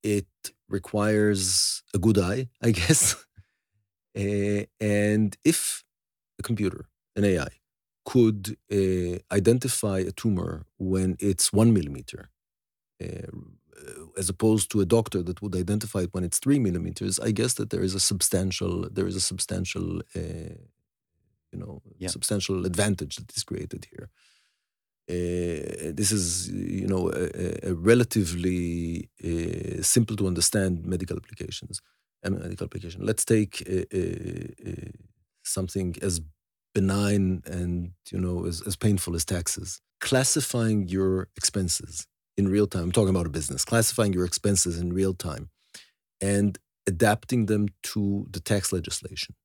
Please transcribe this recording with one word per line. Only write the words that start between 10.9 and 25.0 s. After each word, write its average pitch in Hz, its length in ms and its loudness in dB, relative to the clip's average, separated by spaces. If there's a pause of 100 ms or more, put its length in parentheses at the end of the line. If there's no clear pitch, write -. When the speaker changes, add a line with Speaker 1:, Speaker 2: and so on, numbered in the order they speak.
Speaker 1:
it's 98 320 2
one 110 200 8
millimeter, 71 580 -2 (680)
uh, - 300 -10 (880)
as 90 100 -2
opposed 110 420 4
to 104 100 2
a 95 60 4 (100)
doctor 101 260 0
that 87 180 -6
would 98 140 -6
identify 101 460 0
it 90 140 -2
when 92 100 -2
it's - 160 -2
three 139 180 2
millimeters, 92 680 -2
I - 40 2
guess 113 220 0
that 107 160 -4
there 95 180 0
is 92 60 -2
a 98 60 -4
substantial, 92 720 0 (180)
there 95 160 -2
is 92 100 -4
a 92 40 -4
substantial, 92 680 -4 (300)
uh, 82 400 -8 (960)
you 92 100 -12
know, - 180 -14 (180)
Speaker 2:
Yeah. 92 120 -6
Speaker 1:
substantial 95 560 -2
advantage 90 500 0
that - 200 -14
is - 80 -4
created - 480 -10
here. - 160 -14 (1000)